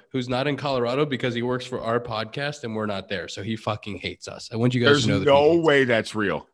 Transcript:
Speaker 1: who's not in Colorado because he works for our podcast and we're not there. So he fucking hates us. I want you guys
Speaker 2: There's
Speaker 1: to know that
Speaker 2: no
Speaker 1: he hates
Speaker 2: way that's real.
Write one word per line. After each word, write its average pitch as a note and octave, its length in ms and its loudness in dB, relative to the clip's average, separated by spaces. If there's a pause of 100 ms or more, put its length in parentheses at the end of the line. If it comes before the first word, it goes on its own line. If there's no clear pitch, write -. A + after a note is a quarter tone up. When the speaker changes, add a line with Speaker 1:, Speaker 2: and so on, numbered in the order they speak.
(120)
Speaker 1:
who's B2 160 -4
not B2+ 180 -2
in C#3+ 100 -2
Colorado C3 500 -2
because B2+ 280 -2
he A#2 80 -2
works B2+ 240 -2
for A#2 140 -8
our A#2 180 0
podcast A#2+ 640 -6
and A2 140 -8
we're G#2+ 100 -2
not G2 220 -6
there. F2 180 -6
So - 160 -12
he G#2+ 140 -4
fucking G#2+ 420 -6
hates - 300 -10
us. - 240 -14
I A2+ 40 -8
want B2 180 2
you B2 60 0
guys A#2+ 100 6
Speaker 2:
There's C#3+ 160 6
Speaker 1:
to - 20 4
know C#3+ 100 4
that C#3+ 60 -2
Speaker 2:
no C#3+ 180 6
Speaker 1:
he D#3+ 140 6
hates D#3+ 100 2
Speaker 2:
way C#3 200 6
that's A2 280 0
real. F#2+ 400 0